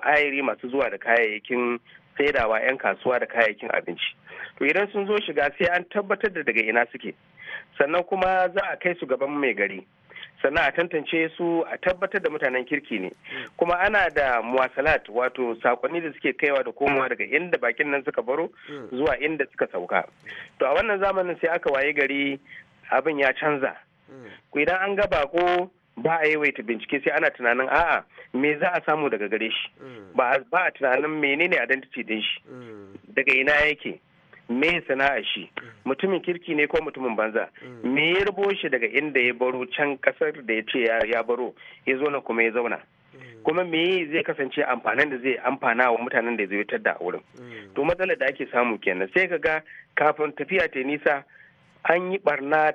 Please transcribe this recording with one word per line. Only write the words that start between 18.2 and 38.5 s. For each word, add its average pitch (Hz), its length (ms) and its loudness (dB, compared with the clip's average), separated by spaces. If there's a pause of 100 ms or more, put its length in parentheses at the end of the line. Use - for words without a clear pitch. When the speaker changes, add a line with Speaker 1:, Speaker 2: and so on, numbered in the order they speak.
Speaker 1:
baro 143 280 -2 (180)
Speaker 2:
Mm. 139 240 -12
Speaker 1:
zuwa 131 280 0
inda 147 300 -2
suka - 220 -2
sauka. 90 320 -2 (540)
To 135 80 4
a 139 80 2
wannan 202 260 2
zamanin 185 400 0
sai 165 140 0
aka 170 180 0
waye 139 220 2
gari 139 440 0 (540)
abin 143 280 2
ya 131 120 4
canza. 139 440 0 (360)
Speaker 2:
Mm. 127 160 -18 (220)
Speaker 1:
Ku 147 80 -4
idan 175 240 2
an 202 140 0
ga 202 100 2
bako 180 640 2 (260)
ba 156 260 -2
a 156 40 4
yawaita 147 360 2
bincike 117 420 -4
sai 156 120 2
ana 160 140 4
tunanin 123 400 2
a'a 147 320 2 (320)
me 147 240 2
za 180 160 0
a 156 100 0
samu 151 260 0
daga 104 200 -4
gare 110 200 -2
shi. - 200 -6 (100)
Speaker 2:
Mm. 110 360 -18
Speaker 1:
Ba 127 200 2
a, - 20 2 (120)
ba 175 160 2
a 151 60 0
tunanin 143 480 0
menene 151 420 2
identity 131 400 -4
din 110 180 -4
shi. - 200 -4 (100)
Speaker 2:
Mm. 110 480 -18 (160)
Speaker 1:
Daga 139 200 2
ina 135 180 2
yake? 147 480 0 (480)
Me 151 400 0
sana'ar 135 360 0
shi? - 320 -6
Speaker 2:
Mm. - 120 -14 (180)
Speaker 1:
Mutumin 175 340 0
kirki 170 340 -4
ne 147 120 2
ko 160 160 0
mutumin 131 340 -4
banza? 110 320 0 (160)
Speaker 2:
Mm. 123 300 -4
Speaker 1:
Me 156 180 2
ya 196 120 2
rubo 202 300 0